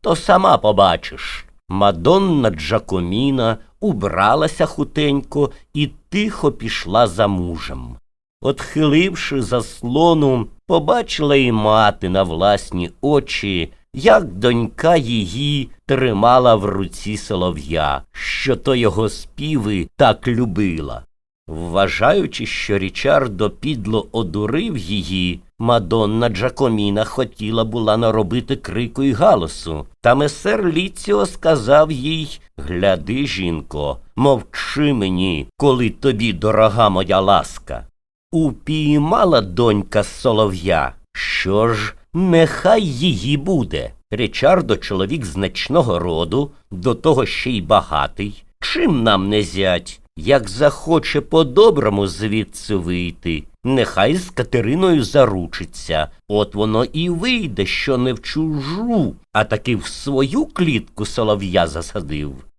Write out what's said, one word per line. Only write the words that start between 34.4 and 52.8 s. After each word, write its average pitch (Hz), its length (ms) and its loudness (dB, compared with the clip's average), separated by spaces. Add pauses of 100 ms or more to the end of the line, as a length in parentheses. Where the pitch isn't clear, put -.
мені, 92 540 0 (100)
коли 127 340 2
тобі 117 420 -2
дорога 107 560 4
моя 95 320 2
ласка». 85 640 0 (460)
Упіймала 151 1080 2
донька 101 640 0
солов'я. 92 880 0 (200)
Що 104 560 -2
ж, 107 260 -4 (200)
нехай 175 680 4
її 139 540 -2
буде. 139 540 -2 (200)
Річардо 123 640 0
чоловік 104 480 -4
значного 98 720 -2
роду, 87 520 -2 (200)
до 98 240 -2
того 139 320 2
ще - 240 -6
й 113 100 -2
багатий. 85 840 0 (160)
Чим 226 420 0
нам 101 260 4
не 104 140 2
зять? 90 580 -2 (160)
Як 110 320 2
захоче 147 720 0
по-доброму 143 840 4
звідси 104 680 -4
вийти, 87 680 -4 (200)